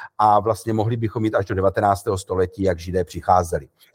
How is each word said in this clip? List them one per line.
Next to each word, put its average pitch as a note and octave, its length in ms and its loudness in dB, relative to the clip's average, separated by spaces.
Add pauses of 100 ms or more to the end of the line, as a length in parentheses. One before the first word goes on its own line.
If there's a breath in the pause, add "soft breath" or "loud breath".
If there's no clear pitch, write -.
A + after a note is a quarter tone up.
(180 loud breath)
a G#2+ 220 6
vlastně A2 320 -4
mohli A2 240 -2
bychom A2 280 -4
jít A2 100 -2
až G2+ 120 -2
do G#2 80 -4
devatenáctého G2 640 0
století, F#2 440 -4
jak F2+ 160 0
Židé F2 260 -2
přicházeli E2+ 640 0 (260 loud breath)